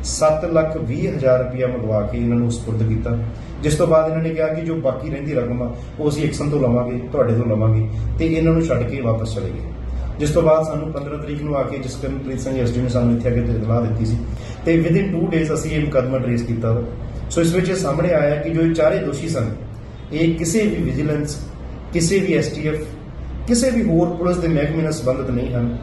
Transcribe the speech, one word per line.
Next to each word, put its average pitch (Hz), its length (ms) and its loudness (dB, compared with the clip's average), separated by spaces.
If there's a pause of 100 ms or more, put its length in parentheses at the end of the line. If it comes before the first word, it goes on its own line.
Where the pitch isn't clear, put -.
ਸੱਤ - 420 2
ਲੱਖ 160 320 2
ਵੀਹ 143 320 -2
ਹਜ਼ਾਰ 131 300 4
ਰੁਪਇਆ 127 280 -2
ਮੰਗਵਾ 107 340 0
ਕੇ 107 160 -4
ਇਹਨਾਂ 120 200 2
ਨੂੰ 120 140 2
ਸਪੁਰਦ 113 360 -2
ਕੀਤਾ, 113 300 0 (440)
ਜਿਸ 147 140 2
ਤੋਂ 175 120 4
ਬਾਅਦ 160 240 4
ਇਹਨਾਂ 165 120 -2
ਨੇ 165 60 -2
ਕਿਹਾ 160 180 0
ਕਿ 156 140 -2
ਜੋ 165 140 -2
ਬਾਕੀ - 340 -2
ਰਹਿੰਦੀ 143 240 -4
ਰਕਮ 120 300 -2
ਆ, 117 120 -6 (240)
ਉਹ 151 100 2
ਅਸੀਂ 147 140 -2
ਐਕਸ਼ਨ 147 260 -2
ਤੋਂ 147 100 0
ਲਵਾਂਗੇ, 123 520 0
ਤੁਹਾਡੇ 120 220 2
ਤੋਂ 113 120 2
ਲਵਾਂਗੇ, 110 440 2 (300)
ਤੇ 160 80 2
ਇਹਨਾਂ 160 260 4
ਨੂੰ 165 80 4
ਛੱਡ 120 220 2
ਕੇ 135 180 -4
ਵਾਪਸ 110 340 0
ਚਲੇ 95 140 -4
ਗਏ। - 220 -6 (480)
ਜਿਸ 147 100 0
ਤੋਂ 165 120 4
ਬਾਅਦ 156 240 6
ਸਾਨੂੰ 151 260 -4
ਪੰਦਰਾਂ 143 260 -6
ਤਰੀਕ 147 240 -6
ਨੂੰ 147 160 -2
ਆ 131 60 2
ਕੇ 139 140 -4
ਜਸਕਰਨਪ੍ਰੀਤ 135 600 -6
ਸਿੰਘ 131 200 -2
ਐਸ 113 140 2
ਡੀ 120 60 0
ਓ 123 40 0
ਨੇ 123 60 0
ਸਾਨੂੰ 120 280 4
ਇੱਥੇ 127 120 0
ਆ 117 40 2
ਕੇ 120 60 2
ਇਤਲਾਹ 113 420 2
ਦਿੱਤੀ 113 240 0
ਸੀ 113 120 0 (480)
ਤੇ 165 160 6
within 170 360 2
two 165 180 0
days 156 180 0
ਅਸੀਂ 156 180 -2
ਇਹ 156 140 0
ਮੁਕੱਦਮਾ 135 320 0
ਟਰੇਸ 120 260 0
ਕੀਤਾ 113 280 -2
ਵਾ। 120 120 0 (460)
ਸੋ 170 120 0
ਇਸ 165 140 2
ਵਿੱਚ 180 140 2
ਇਹ 185 60 0
ਸਾਹਮਣੇ 170 380 0
ਆਇਆ 147 220 4
ਕਿ 165 140 -4
ਜੋ 165 120 2
ਇਹ 165 120 4
ਚਾਰੇ 160 240 4
ਦੋਸ਼ੀ 160 320 -4
ਸਨ, 117 260 -2 (580)
ਇਹ 165 220 2
ਕਿਸੇ 175 260 2
ਵੀ 208 220 0
ਵਿਜੀਲੈਂਸ, 147 540 0 (560)
ਕਿਸੇ 175 260 4
ਵੀ 175 140 2
ਐਸ - 140 4
ਟੀ 156 200 -4
ਐਫ, 151 160 -2 (640)
ਕਿਸੇ 240 220 4
ਵੀ 226 140 2
ਹੋਰ 165 240 4
ਪੁਲਿਸ 175 300 0
ਦੇ 165 100 0
ਮਹਿਕਮੇ 156 360 2
ਨਾਲ 156 80 0
ਸੰਬੰਧਿਤ 127 380 -2
ਨਹੀਂ 120 240 -2
ਹਨ। 120 300 0